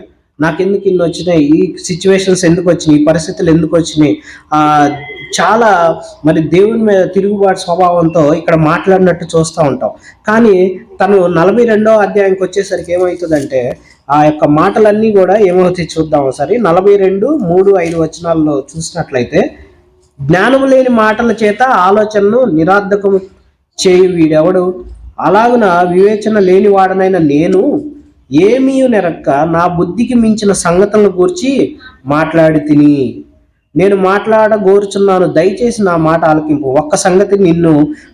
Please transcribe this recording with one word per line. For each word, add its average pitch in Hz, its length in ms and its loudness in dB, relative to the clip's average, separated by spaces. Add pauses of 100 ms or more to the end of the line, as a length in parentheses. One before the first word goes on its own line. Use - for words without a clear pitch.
(420)
"నాకెందుకు 180 460 -2
ఇన్ని 180 160 0
వచ్చినాయి, 165 400 -2
ఈ 165 340 0
సిచ్యువేషన్స్ 185 680 -2
ఎందుకు 175 240 0
వచ్చినాయి, 156 320 2
ఈ 151 40 2
పరిస్థితులు 170 440 -2
ఎందుకు 160 260 0
వచ్చినాయి?" 151 440 0 (340)
ఆ, 151 360 2 (520)
చాలా 180 600 0 (240)
మరి 160 160 0
దేవుని 202 420 0
మీద 196 220 2
తిరుగుబాటు 196 540 -2
స్వభావంతో 170 720 0
ఇక్కడ 170 220 -2
మాట్లాడినట్టు 175 680 0
చూస్తూ 165 360 -2
ఉంటాం. 127 280 -2 (380)
కానీ 202 520 2 (220)
తను 196 260 2
నలభై 180 380 2
రెండో 214 260 2
అధ్యాయంకి 196 520 0
వచ్చేసరికి 185 500 -6
ఏమవుతుందంటే 160 840 -4 (340)
ఆ 151 120 2
యొక్క 151 220 0
మాటలన్నీ 208 680 2
కూడా 190 260 2
ఏమవుతాయి 180 500 0 (120)
చూద్దాం 151 260 -2
ఒకసారి. 143 320 -4
నలభై 190 380 2
రెండు, 196 320 0
మూడు, 196 520 0
ఐదు 165 180 -4
వచనాల్లో 160 640 -2 (140)
చూసినట్లయితే, 160 800 -4 (640)
"జ్ఞానము 208 440 0
లేని 262 240 2
మాటల 220 540 0
చేత 208 200 0
ఆలోచనను 208 800 2
నిరార్థకము 196 760 0 (680)
చేయు 180 220 4
వీడెవడు? 175 760 0 (360)
అలాగున 220 460 2 (260)
వివేచన 208 480 2
లేని 196 280 2
వాడనైన 190 500 2
నేను 175 640 0 (500)
ఏమీ 262 560 2
నెరక్క 180 420 -2
నా 165 380 0
బుద్ధికి 180 460 -2
మించిన 220 380 0
సంగతులను 196 580 2
గూర్చి 185 680 -2 (300)
మాట్లాడి 156 540 0
తిని. 147 640 0 (520)
నేను 190 200 2
మాట్లాడగోరుచున్నాను, 196 1300 0
దయచేసి 190 560 -2
నా 175 140 0
మాట 165 280 0
ఆలకింపు. 156 420 0
ఒక్క 139 280 -2
సంగతి 196 420 0
నిన్ను 165 580 2 (180)